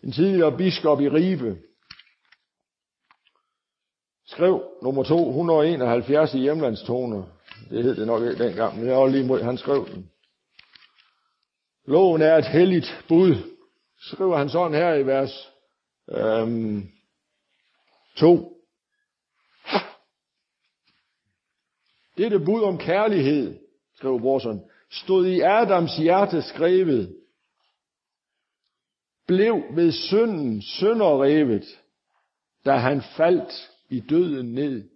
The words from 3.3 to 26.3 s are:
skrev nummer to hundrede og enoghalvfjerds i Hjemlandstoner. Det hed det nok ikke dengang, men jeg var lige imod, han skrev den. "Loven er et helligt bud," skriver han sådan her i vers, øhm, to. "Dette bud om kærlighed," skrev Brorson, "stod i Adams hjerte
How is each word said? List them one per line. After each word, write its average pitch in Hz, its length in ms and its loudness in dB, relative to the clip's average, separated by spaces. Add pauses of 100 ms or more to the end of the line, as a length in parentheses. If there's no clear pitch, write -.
skrev 185 380 0 (180)
nummer 135 220 -2
to 156 280 2
hundrede 160 280 2
og 151 80 2
enoghalvfjerds 131 680 0
i 139 60 -2
Hjemlandstoner. 127 840 -4 (460)
Det 113 140 -6
hed 123 120 0
det 107 120 -6
nok 113 160 0
ikke 117 200 -4
dengang, 107 340 -4
men 117 100 -6
jeg 127 100 0
var 135 100 4
lige 131 160 0
imod, 127 180 0
han 123 160 -4
skrev 143 280 -4
den. 90 260 -18 (1700)
"Loven 165 360 2
er 156 160 6
et 139 80 2
helligt 175 640 0
bud," 170 280 6 (640)
skriver 185 380 -2
han 143 120 -2
sådan 160 280 -2
her 170 160 2
i 139 120 0
vers, 135 460 -4 (580)
øhm, 110 800 -4 (1300)
to. - 460 2 (3500)
"Dette 202 220 2
bud 208 240 0
om 196 140 -2
kærlighed," 151 840 0 (360)
skrev 131 240 -4
Brorson, 120 500 -2 (220)
"stod 185 360 0
i 185 120 0
Adams 185 580 2
hjerte 170 440 2